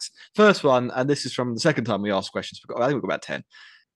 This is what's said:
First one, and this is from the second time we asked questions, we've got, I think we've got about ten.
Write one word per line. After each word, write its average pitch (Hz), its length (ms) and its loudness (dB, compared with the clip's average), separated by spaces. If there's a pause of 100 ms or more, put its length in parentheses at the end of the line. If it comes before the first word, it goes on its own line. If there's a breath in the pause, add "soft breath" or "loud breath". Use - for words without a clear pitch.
(360 loud breath)
First 208 280 6
one, 123 280 2
and 131 180 -2
this 143 160 -2
is 127 80 -10
from 123 220 -4
the 113 40 -6
second 143 260 0
time 101 180 -2
we 104 80 0
asked 98 200 -2
questions, - 320 -8
we've - 120 -10
got, - 80 0
I 127 40 2
think 143 100 0
we've 98 120 -4
got 78 60 -2
about - 80 -8
ten. - 200 -8 (520 soft breath)